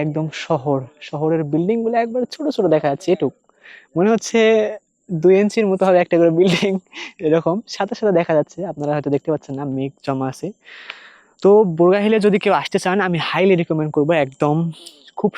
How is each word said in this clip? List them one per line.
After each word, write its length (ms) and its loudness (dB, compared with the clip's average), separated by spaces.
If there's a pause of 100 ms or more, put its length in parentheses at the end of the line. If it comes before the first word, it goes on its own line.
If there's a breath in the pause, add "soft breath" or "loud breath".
একদম 220 -4 (200)
শহর, 320 -2 (300)
শহরের 340 -2 (100)
বিল্ডিংগুলো 520 -2
একবার 180 -4 (120)
ছোট 120 -8 (100)
ছোট 80 0 (100)
দেখা 180 0
যাচ্ছে, 220 -8
এটুক 200 -4 (600 loud breath)
মনে 160 2
হচ্ছে 260 -2 (840)
দুই 200 6
ইঞ্চির 280 0
মতো 180 0
হবে 160 4
একটা 160 0
করে 200 4
বিল্ডিং, 320 2 (540 loud breath)
এরকম 300 0 (180)
সাদা 240 -4
সাদা 220 0
দেখা 180 -2
যাচ্ছে। 200 -4 (140)
আপনারা 240 -6
হয়তো 180 -4
দেখতে 180 -4
পাচ্ছেন 260 -8
না, 60 -8 (120)
মেঘ 160 -6 (140)
জমা 280 -4
আছে। 140 -12 (960 loud breath)
তো 60 8 (280)
বোরগাহিলে 480 4
যদি 180 4
কেউ 180 2
আসতে 220 -4
চান, 120 0 (120)
আমি 100 -2 (120)
highly 300 2
recommend 360 -2
করবো 160 2 (120)
একদম 320 -2 (600 loud breath)
খুব 200 0